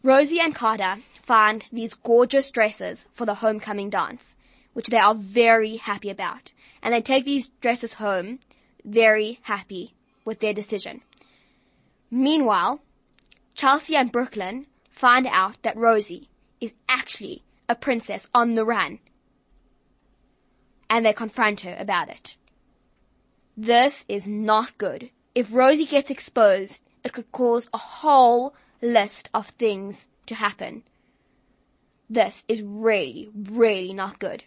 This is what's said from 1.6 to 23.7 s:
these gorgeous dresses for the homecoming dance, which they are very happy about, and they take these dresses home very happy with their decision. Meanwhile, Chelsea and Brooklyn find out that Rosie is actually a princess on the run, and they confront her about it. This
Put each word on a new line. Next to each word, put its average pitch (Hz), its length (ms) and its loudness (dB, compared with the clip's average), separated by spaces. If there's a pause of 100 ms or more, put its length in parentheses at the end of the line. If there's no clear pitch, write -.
these 226 220 -8
gorgeous 247 580 2
dresses 208 640 -4
for 240 120 -10
the 202 120 -4
homecoming 214 540 -4
dance, 196 440 -6 (380)
which - 140 -10
they 226 120 2
are 202 160 6
very 220 640 2
happy 202 340 -8
about, 190 420 -12 (300)
and 240 100 -2
they 233 100 0
take 262 220 0
these 277 260 -4 (100)
dresses 240 340 -2
home 202 460 -4 (440)
very 214 580 2
happy 196 520 -10 (300)
with 220 160 -8
their 214 140 -2
decision. - 480 -10 (1080)
Meanwhile, 254 720 0 (720)
Chelsea 285 400 0
and 254 160 2
Brooklyn 240 560 -6 (240)
find 254 360 2
out 190 360 0
that 214 140 -4
Rosie 220 520 0 (320)
is 233 140 -12 (140)
actually - 560 -6 (240)
a 240 80 0
princess 226 580 -6
on 233 200 2
the 220 100 0
run, 196 340 -2 (1900)
and 226 160 2
they 208 60 4
confront 214 480 -2
her 180 180 -14
about 190 300 -4
it. - 280 -20 (1200)
This 233 520 2